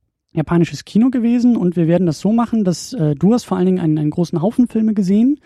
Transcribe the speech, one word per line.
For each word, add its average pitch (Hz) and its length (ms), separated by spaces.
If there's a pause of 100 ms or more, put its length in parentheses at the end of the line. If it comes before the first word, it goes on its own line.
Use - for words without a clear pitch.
(320)
japanisches 160 520
Kino 233 260
gewesen. 240 460
Und 175 200
wir 170 100
werden 175 220
das 147 120
so 196 120
machen, 226 320
dass, - 280
äh, 156 220
du 175 200
hast 233 100
vor - 120
allen 180 100
Dingen 185 140
einen, 156 180
einen 151 120
großen 165 320
Haufen 233 260
Filme 220 260
gesehen. 214 520